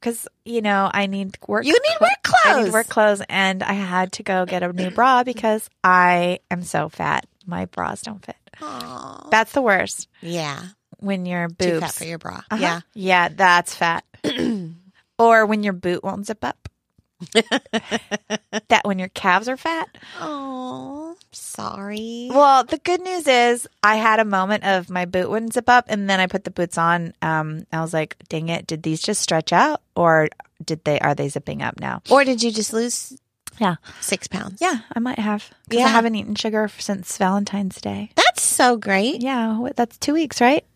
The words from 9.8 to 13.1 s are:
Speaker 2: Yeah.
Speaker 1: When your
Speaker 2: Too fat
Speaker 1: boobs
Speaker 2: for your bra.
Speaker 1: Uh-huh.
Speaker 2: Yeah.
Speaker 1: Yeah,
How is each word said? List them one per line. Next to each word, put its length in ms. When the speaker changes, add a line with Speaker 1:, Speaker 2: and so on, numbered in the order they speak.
Speaker 2:
Yeah. 380
Speaker 1:
When 280
your 220
Speaker 2:
Too 320
fat 0
Speaker 1:
boobs 180
Speaker 2:
for 60
your 140
bra. 220
Speaker 1:
Uh-huh. 100
Speaker 2:
Yeah. 200
Speaker 1:
Yeah, 340